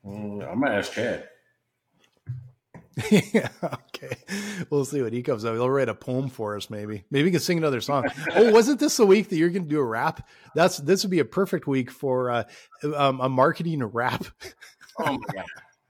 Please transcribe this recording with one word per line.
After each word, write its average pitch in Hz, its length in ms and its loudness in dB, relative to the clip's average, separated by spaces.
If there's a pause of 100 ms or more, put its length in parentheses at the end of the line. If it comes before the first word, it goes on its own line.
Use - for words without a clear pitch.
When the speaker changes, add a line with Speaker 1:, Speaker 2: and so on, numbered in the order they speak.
Speaker 1:
Mm, 101 460 -10
I 90 60 -8
might 131 160 0
ask 101 220 -2
Chad. 117 400 -6
Speaker 2:
<laughs> - 40 -20 (1700)
Yeah, - 400 2 (140)
okay. - 540 -10 (520)
We'll 143 140 0
see 135 180 -4
what 113 120 -2
he 123 100 -4
comes 117 220 -2
up. 113 80 -2
He'll 120 160 0
write 135 180 2
a 107 80 -4
poem 131 340 -6
for 104 280 -6
us, 95 120 -12
maybe. 104 400 -10
Maybe 143 160 2
he 190 60 2
can 170 80 2
sing 175 180 0
another 147 220 0
song. 135 260 -2 (140)
Speaker 1:
<laughs> 156 160 -4
Speaker 2:
Oh, 220 160 8
wasn't 233 300 6
this 294 160 0
the 240 80 6
week 196 240 6
that 170 80 -2
you're 165 120 4
gonna 180 160 -4
do 151 140 0
a 139 40 2
rap? 120 440 -4 (280)
That's, 180 220 4
this 170 260 2
would 202 60 -2
be 180 100 2
a 131 60 4
perfect 185 420 -2
week 131 220 0
for, 127 400 -2
uh, 120 140 0 (400)
um, 143 380 0
a 127 80 0
marketing 147 540 2
rap. 117 420 -2 (400)
<laughs> - 340 -20
Speaker 1:
Oh 156 140 -2
my 117 200 -2
God. 95 120 -10 (440)